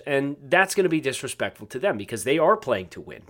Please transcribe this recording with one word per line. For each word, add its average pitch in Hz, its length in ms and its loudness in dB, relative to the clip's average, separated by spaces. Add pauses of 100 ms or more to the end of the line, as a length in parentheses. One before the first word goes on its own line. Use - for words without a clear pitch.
And 143 380 0
that's 175 320 2
gonna 185 160 2
be 160 100 2
disrespectful 123 680 -6
to 131 100 -8
them 170 180 0
because 101 280 -8
they 139 140 4
are 180 200 6
playing 101 300 -2
to - 120 -16
win. - 300 -16